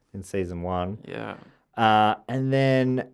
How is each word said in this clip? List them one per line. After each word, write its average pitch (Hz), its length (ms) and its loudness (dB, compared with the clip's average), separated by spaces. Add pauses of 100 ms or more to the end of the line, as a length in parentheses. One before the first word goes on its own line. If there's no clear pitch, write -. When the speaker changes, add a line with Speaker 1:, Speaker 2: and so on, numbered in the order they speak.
(140)
Speaker 1:
in 98 100 -14
season 90 380 -6
one. 90 460 -4
Speaker 2:
Yeah. 110 280 -10 (420)
Speaker 1:
Uh, 107 380 4 (120)
and 131 240 -4
then, 131 640 2